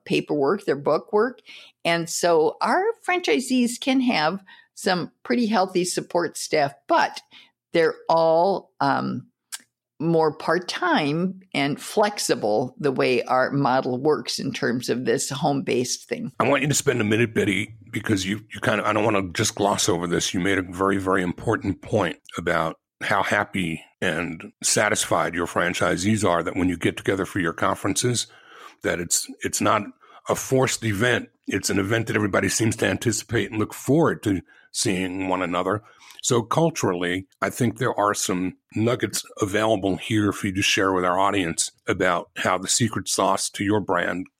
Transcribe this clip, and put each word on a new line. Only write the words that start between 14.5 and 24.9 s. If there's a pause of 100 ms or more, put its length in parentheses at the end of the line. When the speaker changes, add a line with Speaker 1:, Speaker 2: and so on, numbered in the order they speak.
Speaker 1:
terms
of
this
home-based
thing.
Speaker 2:
I
want
you
to
spend
a
minute,
Betty, (160)
because
you, (120)
you
kind
of,
I
don't
want
to
just
gloss
over
this.
You
made
a
very,
very
important
point (220)
about (260)
how
happy (160)
and (120)
satisfied